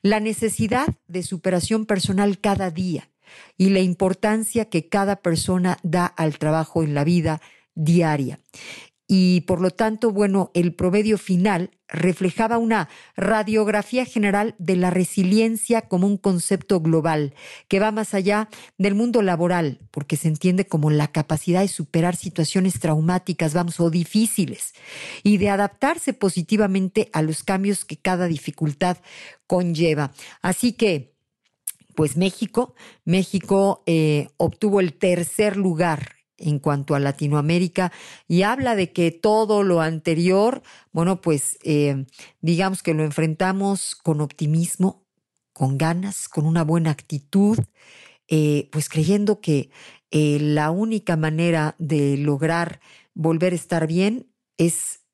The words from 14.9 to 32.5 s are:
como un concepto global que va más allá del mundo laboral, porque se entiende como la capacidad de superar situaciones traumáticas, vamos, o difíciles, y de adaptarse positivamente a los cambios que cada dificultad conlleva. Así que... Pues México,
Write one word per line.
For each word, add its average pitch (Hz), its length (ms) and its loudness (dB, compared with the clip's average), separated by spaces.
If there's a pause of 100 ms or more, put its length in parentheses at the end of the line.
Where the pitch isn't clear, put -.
como 185 240 0
un 202 100 2
concepto 185 640 0
global 156 540 0 (340)
que 196 100 2
va 214 140 2
más 214 220 -6
allá 202 340 0 (300)
del 202 160 2
mundo 226 260 2
laboral, 175 600 0 (100)
porque 147 260 -6
se 160 120 -2
entiende 180 380 0
como 156 220 0
la 151 240 2
capacidad 165 480 0
de 196 80 2
superar 175 480 -2
situaciones 185 640 -2
traumáticas, 160 720 0
vamos, 175 280 -2
o 170 100 4
difíciles, 175 840 -2 (500)
y 208 140 4
de 202 140 2
adaptarse 240 640 -2
positivamente 190 1000 0
a - 80 0
los 156 220 -2
cambios 196 420 -2
que - 140 -14
cada 180 300 -2
dificultad 160 680 -4 (500)
conlleva. 165 680 0 (280)
Así 190 320 0
que... 170 400 -2 (840)
Pues 147 220 0
México, 196 580 -2 (300)